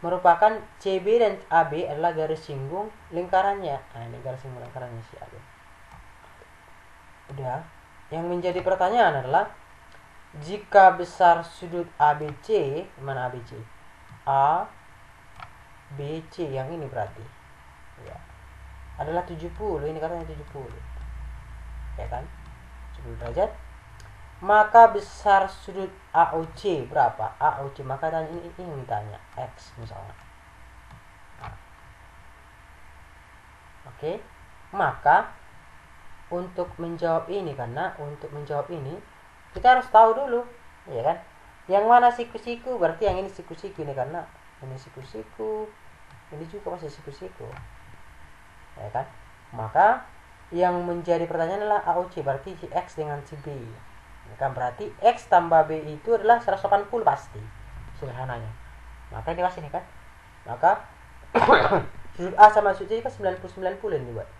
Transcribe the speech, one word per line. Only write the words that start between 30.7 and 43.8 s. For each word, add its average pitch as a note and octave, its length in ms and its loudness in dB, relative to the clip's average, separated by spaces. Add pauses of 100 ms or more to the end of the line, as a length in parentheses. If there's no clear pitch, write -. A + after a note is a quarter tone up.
Nah. - 160 -14 (2250)
Oke. D#3+ 320 -8 (520)
Maka E3+ 600 4 (1000)
untuk F3+ 480 -6
menjawab E3 480 -2
ini, F3 240 -6
karena B2+ 480 -6
untuk D3 320 -12
menjawab D3 400 -6
ini D3+ 240 -10 (560)
kita B3+ 260 6
harus B3 140 -4
tahu A3+ 240 10
dulu, B3 260 -2 (460)
ya B2 160 -6
kan? E3 140 0 (460)
Yang G3+ 240 2
mana A#3+ 240 10
siku-siku? A#3+ 640 -8
Berarti E3+ 320 0
yang F#3 140 -2
ini G3 80 -8
siku-siku E3 560 -12